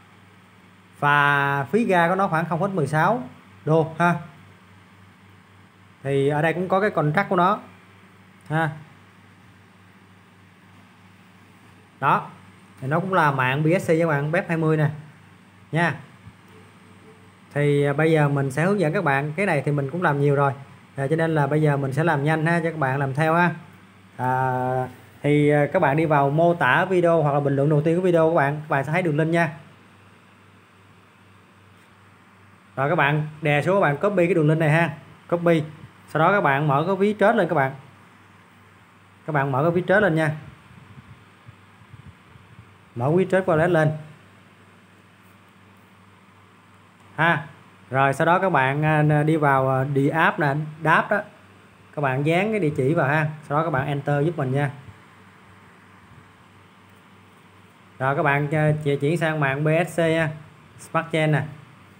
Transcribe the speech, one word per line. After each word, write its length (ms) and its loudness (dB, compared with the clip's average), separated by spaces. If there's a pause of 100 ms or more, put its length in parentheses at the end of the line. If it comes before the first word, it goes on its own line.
(1000)
Và 640 2
phí 200 -2
ga 240 4
của 60 0
nó 140 0
khoảng 160 -2
không 160 -4
phẩy 80 -2
mười 180 -2
sáu 360 0 (420)
đô 340 0
ha. 160 2 (1900)
Thì 260 0
ở 140 0
đây 100 2
cũng 160 -4
có 120 2
cái 100 0
contract 380 0
của 80 -2
nó. 240 2 (880)
Ha. 220 -2 (3250)
Đó. 260 0 (540)
Thì 80 -8
nó 120 -2
cũng 140 -4
là 160 4
mạng 320 -2
B 40 0 (140)
S 100 -4
C 80 2
các 100 0
bạn, 240 -2
bép 160 -2
hai 80 -2
mươi 200 0
nè. 140 2 (800)
Nha. 220 0 (1600)
Thì, 300 0
à, 80 0
bây 200 2
giờ 160 4
mình 220 -2
sẽ 140 -2
hướng 160 0
dẫn 120 0
các 120 -2
bạn. 320 0
Cái 100 -2
này 160 0
thì 100 -2
mình 180 -2
cũng 120 -6
làm 180 2
nhiều 140 2
rồi. 180 2 (440)
À, 140 -4
cho 60 0
nên 180 0
là 120 2
bây 160 0
giờ 140 2
mình 160 -4
sẽ 120 -2
làm 200 0
nhanh 220 0
ha, 180 0
cho 60 -2
các 80 -10
bạn 200 -2
làm 160 -4
theo 200 0
ha. 200 2 (640)
À, 720 -2 (340)
thì, 280 2
à, 220 2
các 100 2
bạn 140 2
đi 80 0
vào 260 2
mô 240 2
tả 300 2
video 380 2
hoặc 100 0
là 80 0
bình 160 -2
luận 120 0
đầu 140 2
tiên 140 0
của 60 -2
video 280 2
của 60 0
bạn, 240 0
các 80 -14
bạn 160 -2
sẽ 80 -8
thấy 100 0
đường 140 -2
link 140 0
nha. 220 0 (3250)
Rồi 120 -2
các 60 0
bạn 320 0 (160)
đè 200 0
xuống, 140 0
các 40 2
bạn 160 0
copy 300 0
cái 80 0
đường 140 2
link 120 2
này 100 2
ha. 240 0 (340)
Copy. 340 0 (460)
Sau 120 -2
đó 120 4
các 80 2
bạn 280 2
mở 180 2
cái 100 -2
ví 160 0
trết 240 2
lên 120 0
các 60 -2
bạn. 180 0 (1500)
Các 60 -8
bạn 200 0
mở 100 0
cái 80 2
ví 180 0
trết 140 4
lên 120 2
nha. 220 -2 (2500)
Mở 160 -2
ví 200 2
trết 160 0
wallet 220 2
lên. 240 2 (3250)
Ha. 300 0 (440)
Rồi 220 2
sau 140 0
đó 120 4
các 120 0
bạn, 340 0
à, 380 2
đi 140 2
vào, 340 2
à, 140 0
đi 240 0
app 300 0
nè, 160 0 (280)
đáp 280 2
đó. 100 0 (760)
Các 60 -4
bạn 240 -2
dán 240 0
cái 100 -2
địa 160 0
chỉ 180 0
vào 140 0
ha. 180 0 (220)
Sau 100 -2
đó 60 0
các 60 -4
bạn 160 -2
enter 400 -2
giúp 120 -4
mình 140 -4
nha. 180 -2 (3250)
Rồi 180 -2
các 60 -2
bạn, 320 0
à, 180 2 (120)
chỉ-, 120 0
chuyển 200 -2
sang 240 -2
mạng 240 -2
B 40 2 (180)
S 100 -12
C 20 -10
nha. 320 0 (480)
Smart 340 -6
Chain 200 0
nè. 100 0 (580)